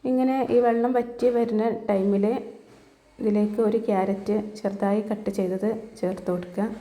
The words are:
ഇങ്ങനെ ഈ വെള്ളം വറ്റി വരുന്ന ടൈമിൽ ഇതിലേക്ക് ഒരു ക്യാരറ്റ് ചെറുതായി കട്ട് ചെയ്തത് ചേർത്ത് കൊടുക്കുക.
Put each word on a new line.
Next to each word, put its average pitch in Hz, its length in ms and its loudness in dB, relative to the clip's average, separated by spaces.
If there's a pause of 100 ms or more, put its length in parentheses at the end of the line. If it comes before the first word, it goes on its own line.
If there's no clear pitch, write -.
(100)
ഇങ്ങനെ 262 260 2 (180)
ഈ 240 120 8
വെള്ളം 233 320 2
വറ്റി 240 380 0
വരുന്ന 226 280 2 (240)
ടൈമിൽ 196 360 2 (960)
ഇതിലേക്ക് 208 480 2
ഒരു 220 100 2 (100)
ക്യാരറ്റ് 196 480 0 (220)
ചെറുതായി 202 520 0
കട്ട് 208 280 -4
ചെയ്തത് 190 300 -2 (320)
ചേർത്ത് 185 340 -4
കൊടുക്കുക. 196 340 -4 (120)